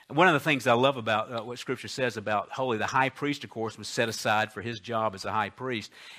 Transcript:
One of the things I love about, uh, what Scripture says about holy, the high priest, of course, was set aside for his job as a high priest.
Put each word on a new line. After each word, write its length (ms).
One 180
of 80
the 60
things 260
I 60
love 240
about, 360
uh, 120
what 160
Scripture 260
says 300
about 340
holy, 280
the 80
high 240
priest, 340
of 60
course, 280
was 80
set 220
aside 440
for 80
his 200
job 340
as 100
a 60
high 200
priest. 420